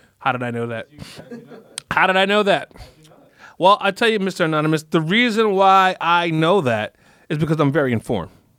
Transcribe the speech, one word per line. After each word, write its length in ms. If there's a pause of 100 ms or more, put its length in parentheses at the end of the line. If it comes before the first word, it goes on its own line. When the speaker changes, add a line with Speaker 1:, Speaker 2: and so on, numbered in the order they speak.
(180)
Speaker 1:
How 120
did 140
I 80
know 160
that? 200 (280)
Speaker 2:
How 80
did 160
you 60
know 140
that? 300
Speaker 1:
How 160
did 100
I 80
know 200
that? 280
Speaker 2:
How 60
did 260
you 60
know 60
that? 160 (260)
Speaker 1:
Well, 220
I 100
tell 180
you, 120
Mister 240
Anonymous, 400
the 160
reason 560
why 440
I 300
know 300
that 340 (340)
is 100
because 200
I'm 140
very 200
informed. 380 (280)